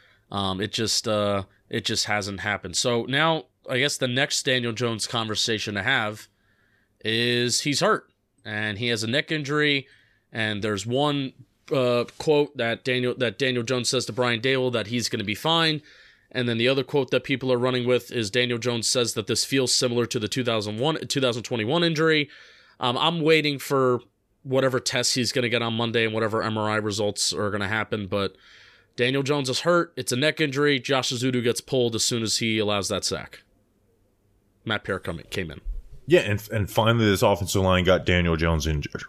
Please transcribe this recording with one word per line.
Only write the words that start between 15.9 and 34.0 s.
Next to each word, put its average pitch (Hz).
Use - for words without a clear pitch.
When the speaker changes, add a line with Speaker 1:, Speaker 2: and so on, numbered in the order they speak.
Speaker 1:
And 123
then 117
the 117
other 135
quote 135
that 127
people 131
are 123
running 123
with 123
is 117
Daniel 120
Jones 120
says 120
that 110
this 113
feels 131
similar 120
to 123
the 104
two 127
thousand 107
one, 147
two 139
thousand 120
twenty-one 123
injury. 156
Um, 123
I'm 165
waiting 151
for 127
whatever 131
tests -
he's 123
gonna 120
get 117
on 117
Monday 117
and 110
whatever 110
M 110
R 107
I 107
results 104
are 98
gonna 101
happen. 107
But 98
Daniel 131
Jones 139
is 120
hurt. 170
It's 123
a 123
neck 147
injury. 143
Josh 127
Ezeudu 123
gets 117
pulled 120
as 107
soon 117
as 107
he 110
allows 101
that 92
sack. -